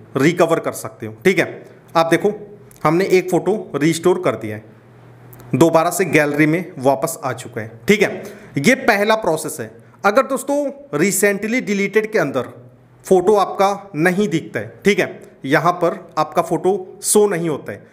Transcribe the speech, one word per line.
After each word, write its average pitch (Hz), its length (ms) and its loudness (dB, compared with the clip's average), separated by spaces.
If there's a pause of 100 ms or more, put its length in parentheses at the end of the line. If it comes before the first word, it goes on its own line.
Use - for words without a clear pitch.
(180)
रिकवर 165 420 2
कर 135 140 -6
सकते - 320 -12
हो, 107 80 -10 (120)
ठीक 180 140 2
है। 120 240 -4 (320)
आप 165 160 4
देखो, 170 200 2 (520)
हमने 165 240 2
एक 180 240 2
फोटो 175 240 0 (200)
रीस्टोर 165 460 0
कर 135 140 0
दिया 107 200 -8
है, 107 80 -14 (920)
दोबारा 160 340 4
से 180 180 0
गैलरी 147 380 2
में 165 200 0 (140)
वापस 135 440 0
आ 127 100 -4
चुका 117 280 -12
है, 107 260 -14
ठीक 208 140 4
है। 131 220 -2 (360)
ये 165 180 4
पहला 214 400 2
प्रोसेस 160 420 -4
है। 113 120 -10 (320)
अगर 208 220 4
दोस्तों 285 380 -4 (360)
recently 202 640 0
deleted 202 440 -2
के 214 120 -2
अंदर 131 340 -4 (520)
फोटो 190 320 4
आपका 196 600 0
नहीं 180 320 0
दिखता 147 300 -4
है, 107 140 -10 (120)
ठीक 196 140 2
है, 127 220 -4 (240)
यहाँ 151 280 2
पर 175 320 -4 (120)
आपका 156 260 0
फोटो 180 600 -4
शो 208 240 4
नहीं 170 220 -2
होता 127 220 -6
है, 101 220 -14